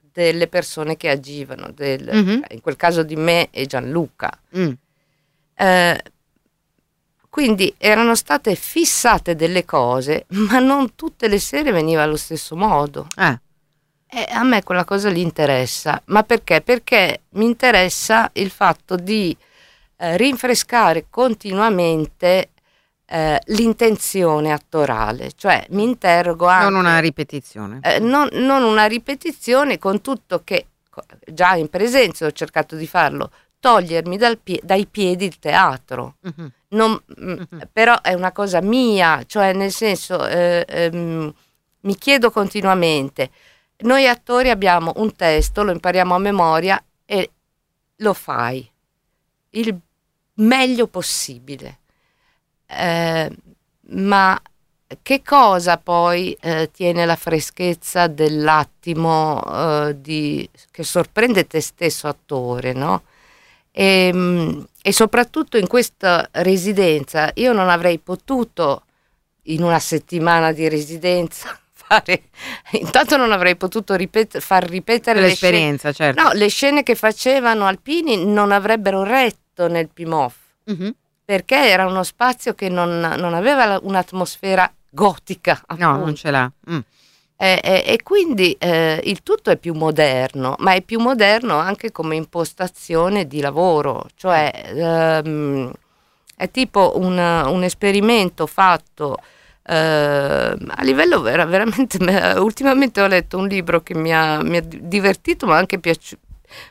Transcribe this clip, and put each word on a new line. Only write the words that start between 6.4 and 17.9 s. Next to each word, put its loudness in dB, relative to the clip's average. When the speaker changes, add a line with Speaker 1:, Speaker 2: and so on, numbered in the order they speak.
Speaker 1:
quindi 0
erano 2
state -2
fissate 0
delle 0
cose, -2
ma 0
non 2
tutte -4
le 2
sere -2
veniva 2
allo 0
stesso -10
modo. -2
Speaker 2:
Ah. 0
Speaker 1:
E -8
a -2
me 2
quella -2
cosa -2
lì -2
interessa. -2
Ma 2
perché? 0
Perché 0
mi -2
interessa 2